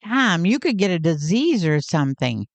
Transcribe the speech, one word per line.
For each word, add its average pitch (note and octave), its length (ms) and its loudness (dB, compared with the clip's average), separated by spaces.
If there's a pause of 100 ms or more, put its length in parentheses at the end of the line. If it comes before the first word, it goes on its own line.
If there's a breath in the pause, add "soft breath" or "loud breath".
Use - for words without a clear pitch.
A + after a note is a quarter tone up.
Tom, G#3 420 0
you A3+ 140 2
could C4 180 -2
get F#3+ 140 2
a F3 80 0
disease E3+ 640 0
or D3+ 160 2
something. C3+ 720 -2